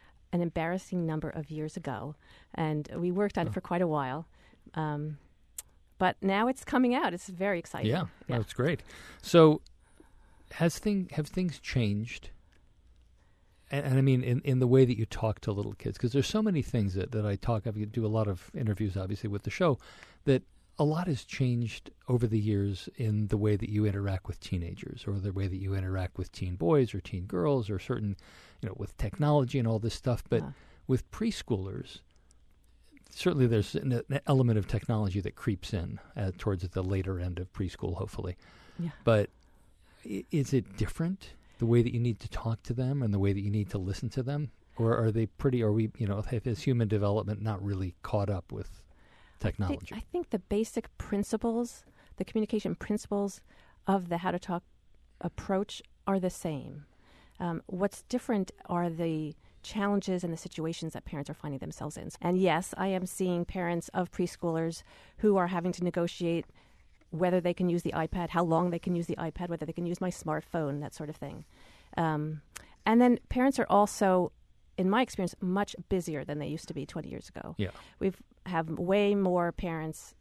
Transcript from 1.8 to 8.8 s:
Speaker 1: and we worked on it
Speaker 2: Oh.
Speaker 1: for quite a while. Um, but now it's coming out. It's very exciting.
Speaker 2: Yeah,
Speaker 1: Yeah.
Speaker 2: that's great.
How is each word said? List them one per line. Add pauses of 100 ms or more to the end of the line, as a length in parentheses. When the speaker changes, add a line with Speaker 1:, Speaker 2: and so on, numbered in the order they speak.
Speaker 1:
and
we
worked
on
it
Speaker 2:
Oh.
Speaker 1:
for
quite
a
while. (480)
Um, (800)
but
now
it's
coming
out.
It's
very
exciting.
Speaker 2:
Yeah, (220)
Speaker 1:
Yeah.
Speaker 2:
that's
great. (380)